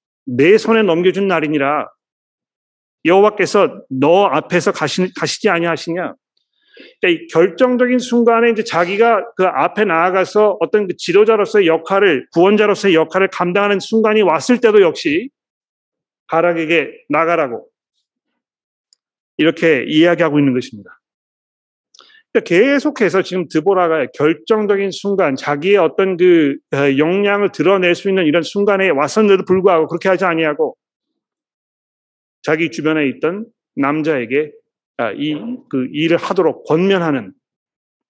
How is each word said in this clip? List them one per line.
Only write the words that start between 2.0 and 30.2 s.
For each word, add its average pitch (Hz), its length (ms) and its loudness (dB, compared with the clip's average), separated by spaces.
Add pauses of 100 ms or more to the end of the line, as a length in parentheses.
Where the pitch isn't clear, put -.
여호와께서 190 840 2
너 151 360 2
앞에서 156 460 -2
가시-, 180 460 -4
가시지 160 320 -4
아니하시냐?" 170 640 -4 (880)
그러니까 170 220 0
이 - 40 -20
결정적인 247 720 0
순간에 233 520 2
이제 214 120 -2
자기가 202 720 0
그 185 100 -2
앞에 175 400 -2
나아가서 185 760 0
어떤 208 260 -2
그 175 100 -6
지도자로서의 208 720 2
역할을, 165 640 0
구원자로서의 202 640 2
역할을 180 340 0
감당하는 196 500 -2
순간이 220 420 0
왔을 180 400 0
때도 214 200 6
역시 170 480 0 (960)
바락에게 165 640 -2 (180)
나가라고 151 580 -2 (1700)
이렇게 156 500 0
이야기하고 156 520 2
있는 139 140 2
것입니다. 113 360 -8 (1400)
그러니까 - 160 -2
계속해서 214 760 0
지금 180 260 -6
드보라가 160 640 0
결정적인 196 800 -2
순간, 185 440 -2
자기의 147 420 0
어떤 190 380 0
그, 165 420 2 (160)
어, 139 240 0
역량을 196 540 0
드러낼 180 440 2
수 180 120 -8
있는 190 180 0
이런 156 180 2
순간에 196 460 0
왔었는데도 185 560 2
불구하고 180 420 2
그렇게 170 220 -4
하지 185 160 0